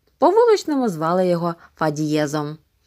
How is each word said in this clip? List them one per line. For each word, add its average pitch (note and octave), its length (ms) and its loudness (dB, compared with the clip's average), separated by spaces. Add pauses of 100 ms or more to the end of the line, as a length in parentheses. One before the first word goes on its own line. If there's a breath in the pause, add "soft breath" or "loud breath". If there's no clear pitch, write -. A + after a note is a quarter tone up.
(200)
По D4+ 120 4
вуличному F#4 580 2
звали F3 380 0
його E3+ 280 0 (220 soft breath)
Фадієзом. D3+ 800 -2 (300)